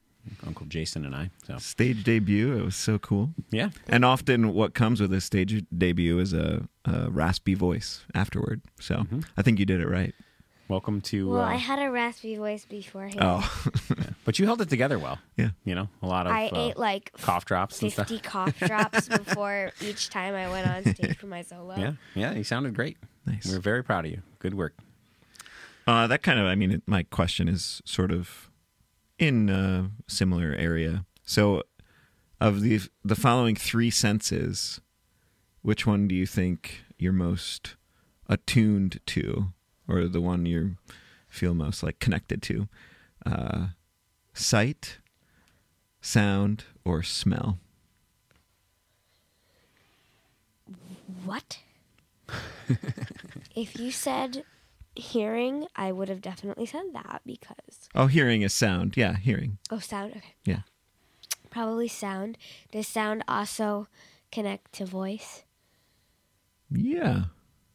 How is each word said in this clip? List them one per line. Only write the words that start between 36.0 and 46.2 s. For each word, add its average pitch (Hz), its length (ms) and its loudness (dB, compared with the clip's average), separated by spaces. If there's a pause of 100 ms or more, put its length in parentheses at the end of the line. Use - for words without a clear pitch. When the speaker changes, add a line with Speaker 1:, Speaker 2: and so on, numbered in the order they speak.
Speaker 2:
do 92 40 0
you 92 140 2
think - 560 -2 (160)
you're 90 140 2
most 87 640 -2 (500)
attuned 104 800 4
to, - 460 -2 (340)
or 90 220 2
the 90 120 0
one 87 240 0
you 85 300 0 (540)
feel 87 240 0
most, 78 280 -2
like, 78 180 -4
connected - 440 0
to? - 240 -2 (580)
Uh, - 420 -2 (640)
sight, - 640 0 (1000)
sound, 104 680 2 (200)